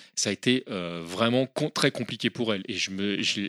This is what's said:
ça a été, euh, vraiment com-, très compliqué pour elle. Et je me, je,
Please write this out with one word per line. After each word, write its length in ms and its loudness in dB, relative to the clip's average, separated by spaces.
ça 160 0
a 20 2
été, 360 2
euh, 360 -4
vraiment 400 2
com-, 280 -2
très 180 4
compliqué 400 -2
pour 220 0
elle. 140 -4
Et 60 -6
je 180 -2
me, 300 -2
je, 280 0